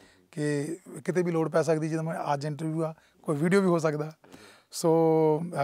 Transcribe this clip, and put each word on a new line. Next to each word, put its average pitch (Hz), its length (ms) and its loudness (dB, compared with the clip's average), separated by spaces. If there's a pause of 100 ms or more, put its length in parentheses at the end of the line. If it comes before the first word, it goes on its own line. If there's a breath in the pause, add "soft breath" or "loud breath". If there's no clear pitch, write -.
(320 soft breath)
ਕਿ 147 440 -4 (280)
ਕਿਤੇ 180 180 0
ਵੀ 175 100 0
ਲੋੜ 160 160 0
ਪੈ 160 140 2
ਸਕਦੀ, 156 260 0
ਜਿੱਦਾਂ 160 160 -4
ਮੈਂ 156 300 -4
ਅੱਜ 143 100 -6
ਇੰਟਰਵਿਊ 156 380 -4
ਆ, 160 120 -4 (280 soft breath)
ਕੋਈ 156 140 -2
ਵੀਡੀਓ 180 240 2
ਵੀ 190 60 2
ਹੋ 175 120 4
ਸਕਦਾ। 151 340 -2 (580 loud breath)
ਸੋ, 160 720 4 (220)